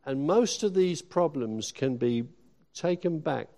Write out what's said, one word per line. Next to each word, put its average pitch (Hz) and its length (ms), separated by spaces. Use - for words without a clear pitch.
And 139 220
most 214 380
of 196 100
these 180 280
problems 127 720
can 131 240
be 120 300
taken 175 460
back 135 260